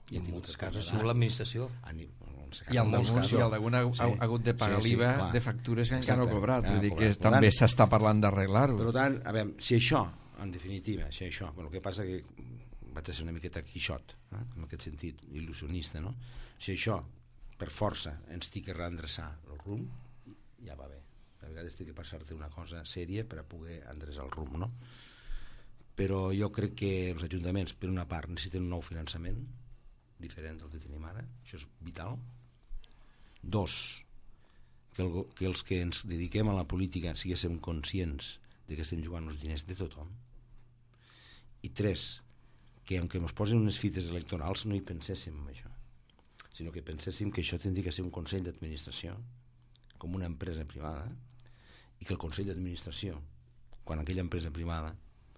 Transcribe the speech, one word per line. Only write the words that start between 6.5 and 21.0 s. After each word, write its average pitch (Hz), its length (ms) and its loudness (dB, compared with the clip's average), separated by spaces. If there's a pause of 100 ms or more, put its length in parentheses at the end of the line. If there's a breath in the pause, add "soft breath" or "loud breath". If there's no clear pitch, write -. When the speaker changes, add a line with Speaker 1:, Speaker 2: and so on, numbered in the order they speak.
Speaker 2:
encara 104 100 4
Speaker 3:
vull 101 60 6
Speaker 2:
no - 20 6
ha 101 60 6
Speaker 3:
dir 101 60 6
que 95 40 0
Speaker 2:
cobrat. 104 240 6
Per - 120 0
Speaker 3:
també 120 200 10
Speaker 2:
tant, - 80 6
Speaker 3:
s'està 117 320 10
parlant 107 300 8
d'arreglar-ho. 101 580 6
Speaker 2:
per 113 140 4
tant, 131 320 4
a - 80 -2
veure, 107 260 0
si - 220 4
això, 139 220 6 (420)
en 95 80 -4
definitiva, 90 580 -2
si 92 140 -6
això, 90 300 -4
bueno, 78 160 -8
el 85 40 -6
que 92 60 -4
passa 98 240 -2
que 92 160 -2 (720)
vaig 78 160 -8
a - 60 -6
ser 80 80 -4
una 82 80 -4
miqueta 82 320 -6
quixot, - 500 -6 (160)
eh, 104 120 -8 (140)
en 80 120 -8
aquest 82 140 -10
sentit, 76 500 -10
il·lusionista, 80 680 -6
no? 82 120 -4 (460 loud breath)
Si - 180 -6
això, 98 240 0 (580)
per 80 120 -8
força, 98 420 -2 (160)
ens 85 220 -8
té 101 120 -8
que 92 140 -8
reendreçar 82 560 -6 (180)
el 73 80 -12
rumb, 101 300 -6 (760)
ja 82 140 -12
va 67 100 -14
bé. 69 140 -16 (420)